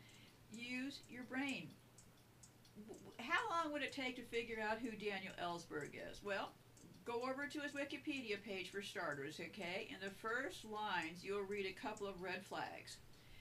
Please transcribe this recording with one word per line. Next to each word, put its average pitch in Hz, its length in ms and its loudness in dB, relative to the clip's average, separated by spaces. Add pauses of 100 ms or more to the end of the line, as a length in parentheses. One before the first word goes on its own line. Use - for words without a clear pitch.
(520)
Use 254 560 0
your 254 160 -6
brain. 254 460 2 (1040)
W-, 214 240 -10
w-, 233 300 -6
how 427 180 6
long 330 240 6
would 294 100 2
it 247 100 0
take 254 240 0
to 247 60 -4
figure 233 380 0
out 220 200 4
who 240 100 2
Daniel 202 420 0 (100)
Ellsberg 170 500 0 (180)
is? - 120 -8
Well, 196 280 2 (540)
go 233 260 2
over 277 160 2
to 294 140 0
his 285 120 0
Wikipedia 277 680 2
page 190 280 0
for 196 100 0
starters, 151 580 2
okay? 180 520 0
In 190 120 -4
the 196 120 0
first 233 500 2
lines, 185 580 2
you'll 202 200 2
read 196 240 2
a 190 120 -2
couple 214 280 0
of 180 160 -2
red 185 200 0
flags. - 540 -2 (440)